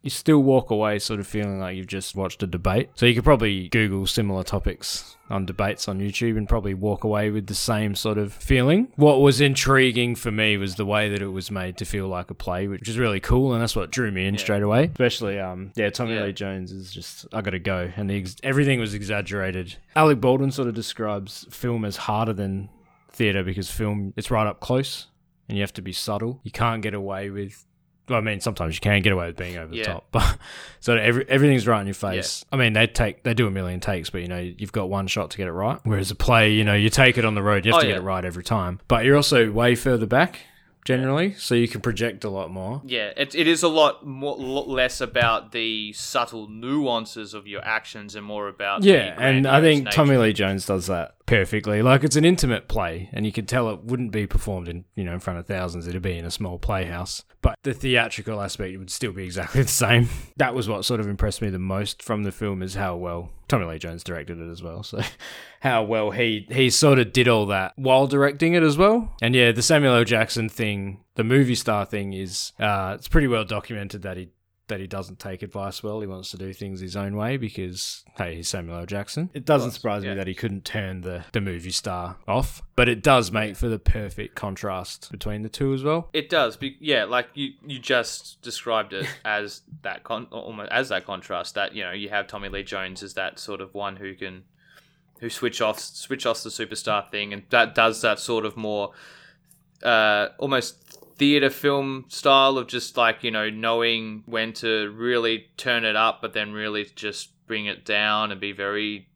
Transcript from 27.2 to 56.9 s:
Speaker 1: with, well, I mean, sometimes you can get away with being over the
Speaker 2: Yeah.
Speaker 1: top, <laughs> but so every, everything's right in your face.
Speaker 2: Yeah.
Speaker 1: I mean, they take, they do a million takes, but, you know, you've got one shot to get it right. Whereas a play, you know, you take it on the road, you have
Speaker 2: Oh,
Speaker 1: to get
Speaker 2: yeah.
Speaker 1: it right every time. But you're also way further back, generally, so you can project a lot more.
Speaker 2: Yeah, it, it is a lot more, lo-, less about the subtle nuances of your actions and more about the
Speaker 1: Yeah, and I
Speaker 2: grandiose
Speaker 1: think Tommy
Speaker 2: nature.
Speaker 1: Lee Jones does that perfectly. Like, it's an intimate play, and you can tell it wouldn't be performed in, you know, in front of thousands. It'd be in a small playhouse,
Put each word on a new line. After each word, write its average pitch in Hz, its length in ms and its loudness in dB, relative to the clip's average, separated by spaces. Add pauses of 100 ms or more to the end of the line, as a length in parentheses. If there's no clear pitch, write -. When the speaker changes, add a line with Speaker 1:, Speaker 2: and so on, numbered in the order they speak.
Speaker 1:
with, 98 340 -10 (440)
well, 120 100 2
I - 20 0
mean, 107 200 -2
sometimes 82 340 -2
you - 60 -8
can 101 200 4
get 101 120 4
away 87 140 -2
with 85 100 -10
being 90 200 -8
over 80 140 -12
the 117 60 -8
Speaker 2:
Yeah. 110 60 -4 (100)
Speaker 1:
top, - 140 -12
<laughs> - 40 -18
but - 260 4 (440)
so 120 160 2
every, 120 320 2
everything's 135 360 6
right 113 140 4
in 98 80 -4
your 98 60 -4
face. - 580 -4
Speaker 2:
Yeah. 139 40 -4
Speaker 1:
I 135 60 2
mean, 113 120 4
they 110 140 4
take, - 360 -2
they 117 100 0
do 113 140 2
a 98 40 0
million 90 280 -2
takes, 90 300 -4
but, 92 120 -6
you 87 60 -8
know, 90 120 -6
you've 90 340 -10
got 95 160 -2
one 98 180 -2
shot 95 240 -2
to - 60 -12
get 95 100 -4
it 82 60 -6
right. 104 320 -2
Whereas 98 260 0
a 92 40 -8
play, 113 360 6
you 107 140 4
know, 104 100 4
you 104 140 4
take 127 280 6
it 113 60 2
on 110 120 2
the 101 60 0
road, 101 240 2
you 113 60 4
have - 80 6
Speaker 2:
Oh, - 40 6
Speaker 1:
to 135 40 2
get 107 60 0
Speaker 2:
yeah. 92 80 -2
Speaker 1:
it - 20 -8
right 92 220 -2
every 87 180 -8
time. 92 460 -2
But 117 160 4
you're 139 100 8
also 127 340 6
way 117 260 4
further 120 300 2
back, 135 360 2 (420)
generally, 139 500 0
so - 220 -2
you 120 140 4
can 107 120 -8
project 110 440 -4
a 104 40 -4
lot 95 220 -6
more. 98 340 -8
Speaker 2:
Yeah, 117 320 -4
it, 139 160 -4
it 156 140 2
is 165 160 2
a 175 60 4
lot 156 360 4
more, 135 320 -6
lo-, 135 300 -4
less 127 340 0
about 113 520 0
the 110 400 -4
subtle 113 560 -4
nuances 113 840 -4
of 104 140 -14
your 101 180 -10
actions 110 500 -6
and 104 100 -12
more 104 240 -6
about 101 320 -4
the 196 80 8
Speaker 1:
Yeah, 110 280 4
and 135 300 4
I 135 140 6
Speaker 2:
grandiose - 0 - (240)
Speaker 1:
think 104 60 0
Tommy 143 200 6
Speaker 2:
nature. 127 100 8
Speaker 1:
Lee 107 120 6
Jones 98 340 0
does 92 200 0
that 87 280 -4 (100)
perfectly. 104 560 2
Like, 131 220 6
it's 143 120 2
an 151 100 6
intimate 147 420 4
play, 90 440 -4
and 107 140 -4
you 107 60 -2
can 101 160 -4
tell 123 240 0
it 95 120 -8
wouldn't 120 280 -4
be 104 160 -2
performed 92 400 -2
in, 87 260 -10
you 101 100 -6
know, 87 100 -4
in 90 60 -6
front 87 200 -6
of 82 80 -12
thousands. 87 400 -6
It'd 87 160 -6
be 90 160 -2
in 82 60 -10
a 85 40 -6
small 90 300 -8
playhouse, 90 640 -4 (180)